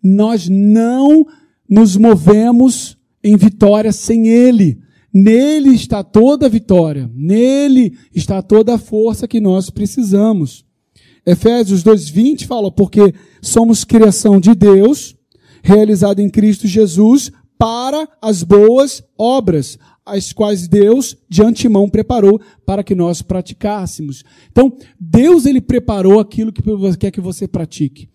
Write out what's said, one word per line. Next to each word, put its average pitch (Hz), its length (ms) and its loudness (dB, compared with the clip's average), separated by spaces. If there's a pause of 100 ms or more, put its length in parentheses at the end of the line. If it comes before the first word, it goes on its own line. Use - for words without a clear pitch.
Nós 196 460 -2
não 233 760 2 (440)
nos 202 260 4
movemos 226 1000 2 (260)
em 208 140 2
vitória 208 560 2
sem 226 340 -2
ele. 226 540 2 (320)
Nele 262 560 2
está 214 340 -2
toda 262 440 0
a - 20 2
vitória. 156 640 -2
Nele 247 840 0 (160)
está 190 280 -6
toda 214 340 0
a - 20 -4
força 220 500 -4
que 233 120 -4
nós 190 300 -2
precisamos. 202 960 -4 (600)
Efésios 196 580 0
dois 190 260 2
vinte 233 360 -2
fala, 220 240 -6
"Porque 196 440 0 (280)
somos 226 440 0
criação 208 560 2
de 208 120 4
Deus, 202 640 2 (460)
realizada 208 600 2
em 202 80 -2
Cristo 214 380 -2
Jesus, 214 640 0 (260)
para 254 520 -6 (120)
as 208 220 -4
boas 220 580 2 (160)
obras, 214 640 -4 (260)
as 196 280 -10
quais 208 340 -4
Deus 208 480 0 (140)
de 175 120 0
antemão 220 460 0
preparou 214 540 0 (240)
para 196 180 -4
que 196 100 -6
nós 175 280 -4
praticássemos." 185 1000 -10 (300)
Então, 247 240 0 (240)
Deus, 247 460 2
ele 269 160 0
preparou 208 580 0
aquilo 220 320 -6
que - 100 -12
vo-, 196 360 -4
quer 196 140 -6
que 196 100 -12
você 185 260 -10
pratique. - 680 -10